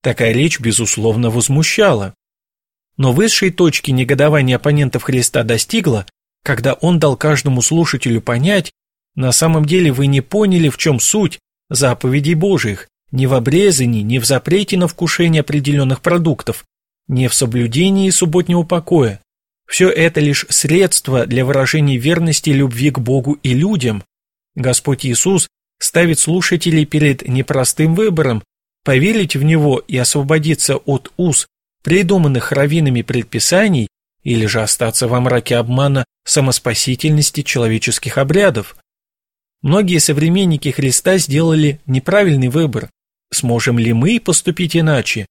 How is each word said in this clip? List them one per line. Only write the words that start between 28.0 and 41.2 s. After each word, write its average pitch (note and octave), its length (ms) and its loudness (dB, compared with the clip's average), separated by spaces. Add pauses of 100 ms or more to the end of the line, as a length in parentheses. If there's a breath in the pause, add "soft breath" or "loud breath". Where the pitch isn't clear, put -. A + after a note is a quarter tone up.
поверить D#3+ 520 0
в C3+ 60 -2
Него D3+ 440 2
и C3+ 100 -4
освободиться D3 800 0
от - 400 -4
уз, F3 300 0 (360)
придуманных E3+ 680 0
раввинами C#3 500 2
предписаний, B2+ 840 0 (360)
или A2+ 220 0
же A2 160 -2
остаться A2+ 460 -2
во B2 120 0
мраке B2 360 0
обмана B2+ 480 0 (200)
самоспасительности C3+ 1160 0
человеческих A#2 760 -2
обрядов. C#3 580 0 (840)
Многие F3 360 2
современники D#3+ 720 0
Христа C#3 460 0
сделали D3+ 680 0